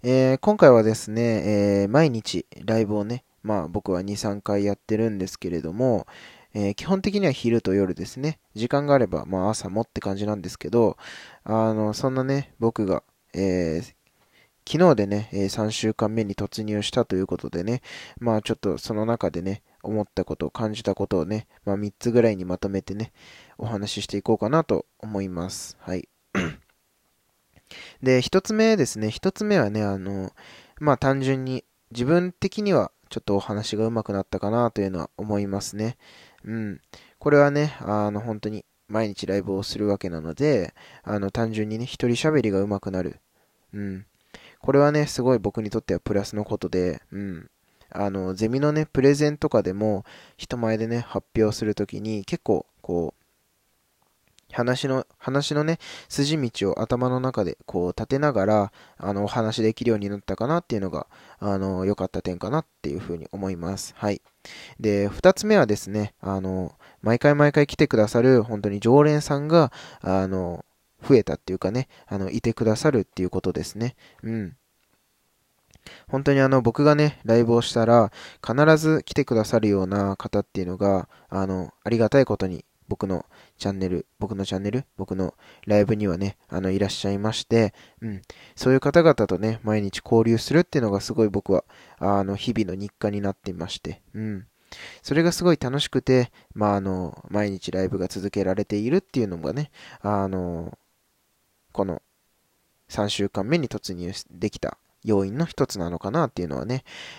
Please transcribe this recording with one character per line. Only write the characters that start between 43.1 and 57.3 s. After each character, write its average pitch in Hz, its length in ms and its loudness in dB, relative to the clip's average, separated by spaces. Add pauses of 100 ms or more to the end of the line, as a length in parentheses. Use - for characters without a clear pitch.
う 104 80 -10
ん。 98 260 -10 (540)
こ 135 120 -2
れ 139 60 6
は 143 140 6
ね、 147 140 2
す - 160 -6
ご 127 120 4
い 117 40 2
僕 101 240 -4
に 104 80 -6
と 113 80 -2
っ 110 40 -6
て 95 120 -2
は 85 60 -4
プ - 140 -6
ラ 98 100 0
ス 107 120 -10
の 104 80 -4
こ 104 140 -6
と 95 100 -6
で、 90 320 -2 (120)
う 95 60 -10
ん。 98 320 -12 (400)
あ 101 200 -4
の、 95 240 -4
ゼ 107 140 0
ミ 127 120 0
の 147 120 2
ね、 151 140 0
プ - 160 -2
レ 143 120 8
ゼ 147 140 0
ン 147 80 -4
と 156 120 -2
か 110 140 2
で 95 100 -2
も、 104 320 -2 (320)
人 - 220 -8
前 110 200 0
で 113 80 -4
ね、 120 140 -2
発 - 260 -8 (100)
表 107 160 4
す - 120 -6
る 107 100 0
と 101 120 -2
き 101 140 -12
に、 107 240 -6
結 - 200 -8
構、 - 220 0 (160)
こ 85 360 -4
う、 - 20 -20 (1300)
話 123 340 -2
の、 131 200 -2 (120)
話 143 360 -2
の 147 100 2
ね、 165 140 -2 (300)
筋 147 300 0
道 110 340 0
を - 100 -2
頭 123 260 0
の 127 120 0
中 127 240 -2